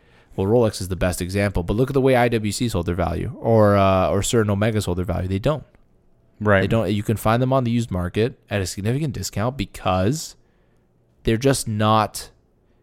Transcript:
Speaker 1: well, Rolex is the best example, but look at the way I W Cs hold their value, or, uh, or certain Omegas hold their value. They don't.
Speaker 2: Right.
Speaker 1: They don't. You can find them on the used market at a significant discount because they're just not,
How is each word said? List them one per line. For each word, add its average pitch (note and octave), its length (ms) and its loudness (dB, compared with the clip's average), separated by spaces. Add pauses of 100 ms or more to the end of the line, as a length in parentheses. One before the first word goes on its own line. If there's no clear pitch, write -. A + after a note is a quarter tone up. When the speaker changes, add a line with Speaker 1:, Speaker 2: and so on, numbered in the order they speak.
(340)
Speaker 1:
well, F#2+ 120 -2
Rolex A2 340 2
is F#2 80 -8
the F#2+ 80 -6
best F2+ 240 -2
example, F#2 420 -2
but F2+ 120 -2
look B2+ 160 0
at C3+ 40 -2
the C#3 60 2
way C3 160 4
I A#2+ 120 4
W A2 240 -2
Cs A#2 200 -4
hold E2+ 140 -2
their F2 80 -2
value, F2 440 -4
or, G#2+ 380 4
uh, F#2+ 320 4
or F#2+ 140 0
certain G#2+ 280 0
Omegas G#2 360 0
hold F2+ 100 -2
their F2+ 80 -2
value. F2+ 240 -4
They F#2+ 100 -2
don't. D3 260 -2 (760)
Speaker 2:
Right. G#2 200 4
Speaker 1:
They F#2+ 80 2
don't. A2+ 240 0
You G#2 100 -2
can A2 140 -2
find A2+ 260 0
them C3 100 0
on C3 120 2
the A#2 80 -2
used A#2 180 0
market F#2+ 480 -2 (100)
at G#2 140 -2
a F#2 40 -4
significant A#2+ 460 -4
discount G2+ 440 -6
because G2 800 -2 (880)
they're A2+ 120 2
just C3+ 300 2
not, G#2+ 640 0 (520)